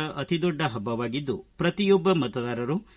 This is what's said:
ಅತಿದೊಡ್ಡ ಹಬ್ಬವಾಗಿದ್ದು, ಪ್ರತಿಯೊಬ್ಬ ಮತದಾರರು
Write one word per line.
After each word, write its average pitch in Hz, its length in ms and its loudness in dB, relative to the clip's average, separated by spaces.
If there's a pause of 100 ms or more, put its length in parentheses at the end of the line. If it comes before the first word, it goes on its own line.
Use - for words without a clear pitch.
(180)
ಅತಿದೊಡ್ಡ 160 440 0
ಹಬ್ಬವಾಗಿದ್ದು, 117 840 -2 (120)
ಪ್ರತಿಯೊಬ್ಬ 190 540 4
ಮತದಾರರು 120 640 0 (200)